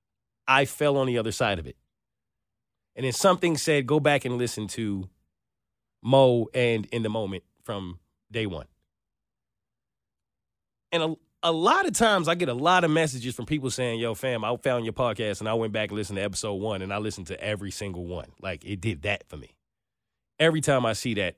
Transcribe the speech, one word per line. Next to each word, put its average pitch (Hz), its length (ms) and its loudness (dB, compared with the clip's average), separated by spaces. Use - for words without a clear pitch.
I 135 180 6
fell 143 320 2
on 131 100 2
the 120 100 2
other 110 140 0
side 101 280 0
of 76 80 -10
it. - 80 -14
And 127 100 -4
then 127 80 0
something 180 440 4
said, 143 300 2
"Go 151 120 4
back 143 260 2
and 123 120 -2
listen 117 320 -2
to 101 400 -4
Mo 127 500 6
and 117 340 2
In 117 160 -4
the 107 60 0
Moment 98 340 -4
from 95 360 -10
day 110 140 -4
one." 85 220 -8
And 165 120 0
a, 160 120 -2
a 170 80 4
lot 254 360 4
of 240 60 -2
times 202 340 2
I 170 80 2
get 170 140 -2
a 120 40 0
lot 170 300 4
of 156 80 4
messages 131 440 0
from 120 100 -8
people 139 240 -4
saying, 117 300 -4
"Yo, 113 160 -2
fam, 120 280 -2
I 120 140 -2
found 123 280 0
your 107 80 -4
podcast 110 460 -2
and 107 80 -6
I 110 60 0
went 113 200 -2
back 107 160 -2
and 104 80 -6
listened 101 200 -6
to 98 60 -2
episode 101 320 -4
one 98 260 -4
and 98 120 -6
I 101 40 -2
listened 104 300 -6
to 95 160 -10
every 101 280 -6
single 87 340 -8
one." 87 260 -10
Like, 90 240 -10
it 98 160 -8
did 87 220 -4
that 101 240 -4
for 76 100 -16
me. - 180 -20
Every 160 220 2
time 131 240 2
I 113 80 0
see 117 220 -4
that, 92 220 -2